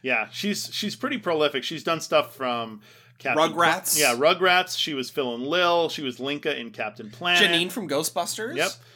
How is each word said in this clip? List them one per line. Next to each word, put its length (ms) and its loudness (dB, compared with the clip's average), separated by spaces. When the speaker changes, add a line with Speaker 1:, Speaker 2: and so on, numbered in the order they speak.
Speaker 1:
Yeah, 300 -2
she's, 420 -4
she's 220 -6
pretty 220 -4
prolific. 480 0
She's 180 -8
done 160 0
stuff 360 0
from 460 -4
Captain 340 0
Speaker 2:
Rugrats. 460 2
Speaker 1:
Pla-, 160 4
yeah, 20 2
Rugrats. 600 4
She 160 -2
was 160 -4
Phil 260 -2
and 120 -8
Lil. 420 4
She 140 -8
was 160 -6
Linka 380 -4
in 140 -10
Captain 380 -10
Planet. 400 4
Speaker 2:
Janine 220 0
from 180 -6
Ghostbusters. 680 -4
Speaker 1:
Yep. 160 0